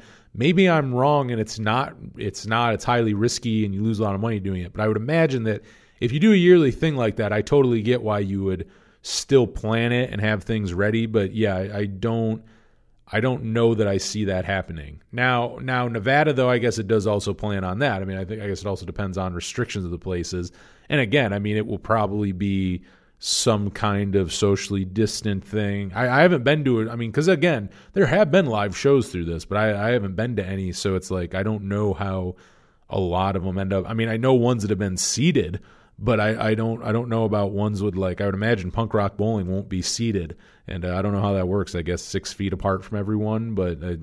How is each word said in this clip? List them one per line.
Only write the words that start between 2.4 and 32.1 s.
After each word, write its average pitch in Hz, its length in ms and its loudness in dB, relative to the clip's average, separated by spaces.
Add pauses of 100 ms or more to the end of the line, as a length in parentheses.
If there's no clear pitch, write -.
not, 113 260 2
it's 101 100 -4
highly 117 300 2
risky, 110 500 0
and 98 120 -2
you 101 80 -2
lose 110 160 0
a 113 40 2
lot 101 120 0
of 98 60 -2
money 113 180 -2
doing 95 240 -4
it. 85 100 -12
But 107 80 -6
I 107 60 2
would 107 100 2
imagine 135 460 2
that 107 180 -2 (380)
if 120 120 0
you 147 80 0
do 214 140 8
a 196 40 8
yearly 175 340 8
thing 160 240 0
like 113 220 0
that, 104 140 0
I 104 100 2
totally 123 400 4
get 120 200 2
why 104 180 0
you 98 240 -2
would 92 240 -2 (340)
still - 460 4
plan 113 440 -2
it 123 200 0
and 104 80 -6
have 107 240 0
things 104 300 -2
ready, 107 320 0
but 104 280 0
yeah, 107 220 0
I, 98 220 -6
I 104 80 -2
don't, 110 580 -2 (680)
I 107 80 0
don't 127 240 0 (100)
know 117 220 4
that 104 120 2
I 98 100 2
see 104 280 -2
that 92 200 0
happening. 80 560 -6 (100)
Now, 123 500 0
now 127 260 -2
Nevada, 135 460 2
though, 127 160 4
I 123 80 4
guess 110 220 0
it 98 80 -4
does 107 180 2
also 104 280 0
plan 101 300 -2
on 92 160 -4
that. 117 220 0
I 95 40 -6
mean, 95 120 -6
I 95 80 -4
think, 107 160 -8
I 104 60 -6
guess 95 140 -4
it 104 60 -6
also 92 180 -4
depends 92 320 -6
on 92 180 -2
restrictions 98 500 -4
of 87 60 -6
the 87 80 -6
places. 90 520 -4 (380)
And 151 100 2
again, 113 340 2
I 101 60 -2
mean, 104 160 -2
it 107 120 -2
will 107 100 -6
probably 104 540 -2
be 95 500 -2 (380)
some 104 500 0
kind 101 460 0
of 92 180 2
socially 98 520 0
distant 101 600 -2
thing. 101 480 -4
I, 123 260 0
I - 40 8
haven't 175 200 4
been 147 220 2
to 120 160 2
it. 110 80 -2
I 117 60 -8
mean, 117 160 -4
'cause 151 160 0
again, 147 420 2 (240)
there 190 140 4
have 156 240 4
been 175 160 4
live 104 280 0
shows 139 340 4
through 87 160 -4
this, 82 200 -6
but 98 120 -2
I, 107 320 2
I - 20 2
haven't 101 240 0
been 117 220 -2
to 98 80 -2
any, 95 260 -4
so 95 240 -2
it's 92 160 -4
like, 90 240 -4
I 95 80 -2
don't 107 220 -2
know 101 280 0
how 95 420 -4 (540)